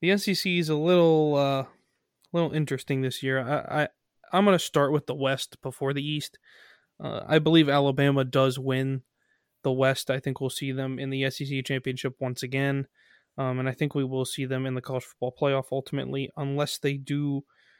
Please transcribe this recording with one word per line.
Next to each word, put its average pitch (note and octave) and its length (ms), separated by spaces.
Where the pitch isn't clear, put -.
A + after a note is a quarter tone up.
the F3 120
S G3+ 160
E F#3+ 60
C F3+ 240
is D#3+ 100
a D#3 80
little, D#3+ 580
uh, C#3 300
little E3+ 200
interesting C#3 500
this B2+ 200
year. C3+ 180
I, C#3+ 420
I, - 60
I'm F#3+ 120
gonna F#3+ 160
start C#3+ 320
with D3+ 140
the C3+ 80
West C3+ 460
before C3+ 320
the C#3+ 140
East. D3+ 320
Uh, - 240
I D#3 140
believe D#3 280
Alabama C#3 560
does C3 340
win C3+ 440
the C3+ 80
West. C3 380
I C3 80
think C3 220
we'll C3 100
see C3+ 220
them C3 260
in C#3 120
the C3+ 140
S C3+ 180
E - 40
C C3+ 160
championship C3 580
once B2+ 220
again. C#3 440
Um, B2+ 220
and C3 100
I C3 40
think D3 220
we C#3 100
will C3 200
see C3 220
them C3 200
in C3 80
the B2+ 80
college C3 220
football - 340
playoff C3+ 320
ultimately, C3+ 680
unless C#3+ 420
they C#3 180
do C#3+ 480